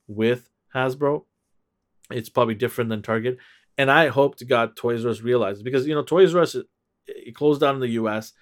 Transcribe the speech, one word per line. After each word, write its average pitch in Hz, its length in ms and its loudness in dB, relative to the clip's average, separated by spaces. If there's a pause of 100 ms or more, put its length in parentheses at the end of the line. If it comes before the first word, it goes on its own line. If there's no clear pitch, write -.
with 113 420 -2 (260)
Hasbro. 139 480 -2 (880)
It's 120 180 -8
probably 117 240 0
different 117 380 -4
than 107 100 -6
Target. 113 360 -4 (420)
And 135 100 2
I 151 200 6
hope 139 280 2
to 120 80 -16
God 117 300 0
Toys 117 300 -4
R 120 60 0
Us 107 100 -8
realizes, 110 420 -2
because, 131 240 -2
you 151 80 -2
know, 147 80 -2
Toys 170 320 4
R 175 60 4
Us, 160 120 0
it, 104 140 -8 (400)
it - 280 -18
closed 147 260 2
down 139 140 4
in 135 60 -6
the 120 80 -2
U 113 200 -2
S. 110 320 -6